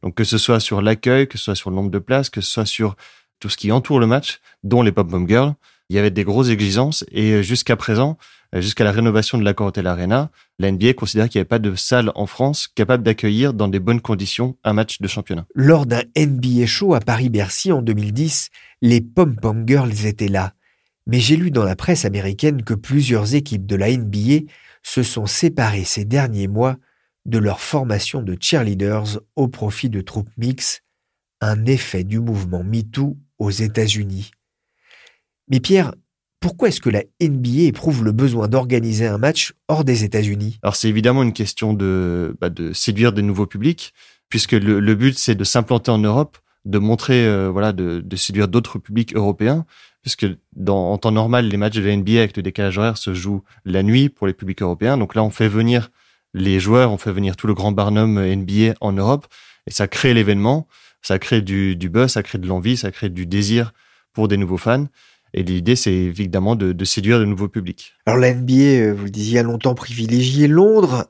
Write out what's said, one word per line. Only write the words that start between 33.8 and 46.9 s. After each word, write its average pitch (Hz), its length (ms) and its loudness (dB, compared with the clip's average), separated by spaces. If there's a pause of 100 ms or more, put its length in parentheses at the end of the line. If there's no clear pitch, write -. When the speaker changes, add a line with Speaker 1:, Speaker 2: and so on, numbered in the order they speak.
Speaker 2:
Mais 131 100 2
Pierre, 180 340 2 (460)
pourquoi 175 280 0
est-ce - 120 -2
que - 80 0
la 104 140 0 (180)
N 147 180 2
B 123 80 -2 (120)
A 165 60 4
éprouve 135 380 0
le 110 100 2
besoin 117 360 2
d'organiser 117 580 0
un 104 120 -2
match 143 340 0 (160)
hors 151 160 0
des 120 200 2
États-Unis ? 104 580 -2
Speaker 1:
Alors 101 120 -2
c'est - 140 0
évidemment 117 340 4
une 117 120 0
question 107 400 -2
de, 92 640 -2
bah, 87 80 -2
de 82 240 -6
séduire 110 400 2
des 104 80 -2
nouveaux 101 260 0
publics, 123 460 -4 (380)
puisque - 220 -2
le, 104 280 4
le 107 140 4
but 127 240 2
c'est 120 160 0
de 98 100 -2
s'implanter 117 460 0
en 110 80 4
Europe, 107 400 0 (260)
de 101 140 -2
montrer, 117 480 2